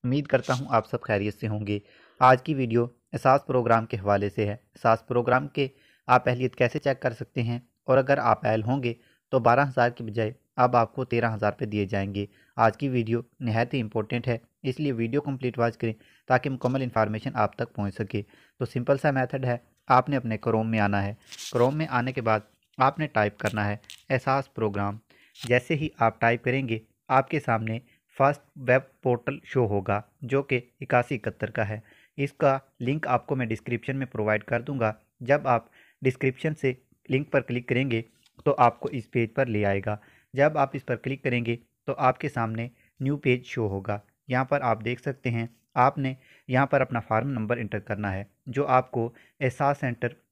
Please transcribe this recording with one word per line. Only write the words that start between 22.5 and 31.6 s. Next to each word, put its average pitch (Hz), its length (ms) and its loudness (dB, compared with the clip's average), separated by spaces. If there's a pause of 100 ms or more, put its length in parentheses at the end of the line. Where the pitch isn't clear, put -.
आपने 139 320 2
टाइप 107 280 0
करना 110 280 -4
है 104 160 -4 (300)
एहसास 135 440 0
प्रोग्राम। 101 440 -4 (360)
जैसे 123 400 0
ही 151 240 -4
आप 113 220 2
टाइप 117 220 2
करेंगे 120 380 -2 (280)
आपके 135 300 2
सामने 113 400 -2 (380)
फर्स्ट 139 240 2 (180)
वेब 127 280 2 (160)
पोर्टल 127 420 -2
शो 127 220 0
होगा 101 360 -2 (200)
जो 131 200 -2
कि 131 120 -2 (260)
इक्यासी 127 340 0
इकहत्तर 110 340 -8
का 113 140 -4